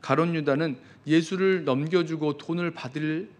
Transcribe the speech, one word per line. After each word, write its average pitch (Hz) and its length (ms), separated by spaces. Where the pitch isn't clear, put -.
가룟 165 340
유다는 143 420
예수를 180 560
넘겨주고 151 760
돈을 170 340
받을 156 580